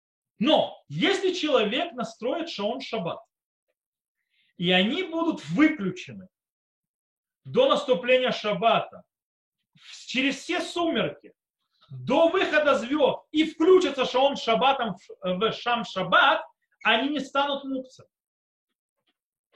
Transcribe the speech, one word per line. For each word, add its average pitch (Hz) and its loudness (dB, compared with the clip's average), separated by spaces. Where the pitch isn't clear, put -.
Но - 2
если 330 0
человек 269 0
настроит 254 -6
шаон 220 -6
шаббат, 180 -6
и 175 -2
они 208 2
будут 330 -4
выключены 185 -2
до 214 2
наступления 254 2
шаббата, 208 0
в-, - -20
через 269 -2
все 339 -4
сумерки, - -4
до 196 2
выхода 302 2
звезд, 247 0
и 311 2
включится 311 4
шаон 262 2
шаббатом 240 0
в, - -8
в 220 0
шам 233 -4
шаббат, 269 2
они 233 2
не 294 -4
станут 277 -2
мукцем. 262 -10